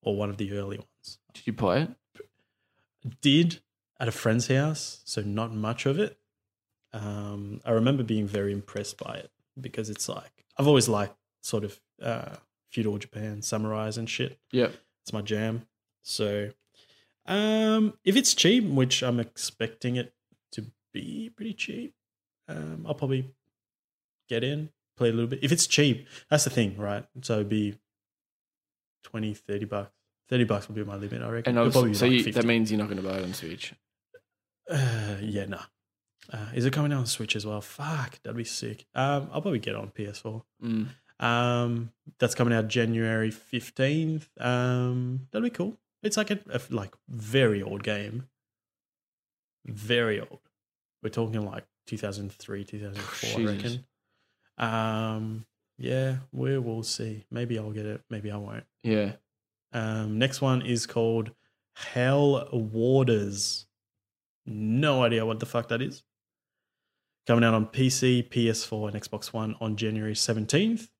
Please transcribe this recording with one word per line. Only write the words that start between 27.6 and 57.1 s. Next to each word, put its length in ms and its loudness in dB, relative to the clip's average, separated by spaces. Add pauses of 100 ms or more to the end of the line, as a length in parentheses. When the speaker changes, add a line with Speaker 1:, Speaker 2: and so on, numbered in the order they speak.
Speaker 1:
twenty, 300 -6
thirty 320 -6
bucks. 260 -6 (380)
Thirty 140 4
bucks 240 0
would 80 -10
be 80 -4
my 120 -8
limit, 260 -8
I 80 -6
reckon. 280 -2
Speaker 2:
And 100 6
Speaker 1:
It'll 0 -
Speaker 2:
obviously, 140 8
Speaker 1:
probably 100 6
be 60 0
Speaker 2:
so 80 4
Speaker 1:
like 80 8
Speaker 2:
you, 100 6
that 100 -2
Speaker 1:
fifty. 140 4
Speaker 2:
means 240 4
you're 80 2
not 100 -2
gonna 120 -4
buy 180 -4
it 40 -4
on 100 -6
Switch? 400 -10 (960)
Speaker 1:
Uh, 520 0
yeah, 240 -4
nah. 180 -8 (680)
Uh, 240 -8
is 100 2
it 80 2
coming 180 2
out 80 0
on 60 0
Switch 300 -4
as 100 -6
well? 160 -6
Fuck, 640 -8
that'd 120 -10
be 80 -6
sick. 520 -10
Um, 360 0
I'll 100 -4
probably 180 0
get 160 -6
it 20 -6
on 140 -8
P 160 -8
S 120 -12
four. 240 -10 (200)
Speaker 2:
Mm. 240 -2 (320)
Speaker 1:
Um, 720 2 (280)
that's 160 4
coming 180 4
out 140 2
January 640 2
fifteenth. 960 -2 (120)
Um, 920 0
that'd 120 -2
be 120 -2
cool. 220 -4 (240)
It's 160 0
like 120 0
a, 100 -2 (120)
a, 180 -2
like, 240 -4 (160)
very 540 4
old 180 -6
game. 460 -6 (1400)
Very 540 0
old. 200 -14 (640)
We're 80 -6
talking, 360 -2
like, 200 -10 (220)
two 100 -8
thousand 340 -8
three, 320 -10
two 160 -12
thousand 220 -10
four, 280 -8
I 240 0
Speaker 2:
Jesus. 100 -6
Speaker 1:
reckon. 220 -6 (720)
Um, 880 -2 (320)
yeah, 400 -2 (140)
we 260 -2
will 260 -4
see. 480 -6